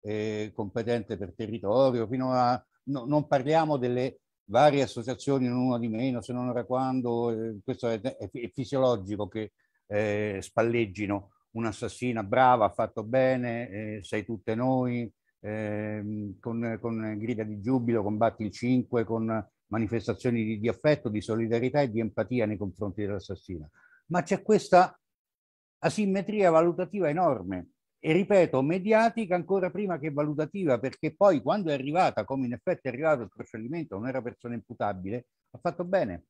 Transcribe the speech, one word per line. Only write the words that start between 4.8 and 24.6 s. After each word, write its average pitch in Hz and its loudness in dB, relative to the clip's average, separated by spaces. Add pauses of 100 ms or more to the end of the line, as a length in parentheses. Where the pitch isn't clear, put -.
associazioni, 127 -2
non 123 -2
una 123 0
di 117 -4
meno, 120 -2
se 127 -10
non 123 -4
ora 120 -4
quando, 123 0
eh, 110 -4
questo 123 -4
è, 113 -2
è, 113 -8
è 120 -10
fisiologico 107 0
che, 107 -8 (360)
eh, 104 0
spalleggino 104 0 (180)
un'assassina, 113 -4
"Brava, 120 6
ha 95 2
fatto 113 -4
bene, 120 0
eh, 107 -10
sei 107 -4
tutte 110 -6
noi", 123 0 (280)
ehm, 107 -6
con, 117 -4
con 110 -4
grida 110 -4
di 107 -6
giubilo, 117 2
con 104 -2
batti 110 0
il 101 -4
cinque, 120 0
con 110 -2 (220)
manifestazioni 113 -2
di, 107 -4
di 113 0
affetto, 147 2
di 107 -2
solidarietà 117 0
e 139 2
di 107 -2
empatia 110 -2
nei 104 -2
confronti 98 -6
dell'assassina. 95 -8 (420)
Ma 175 0
c'è 190 0
questa 185 4 (840)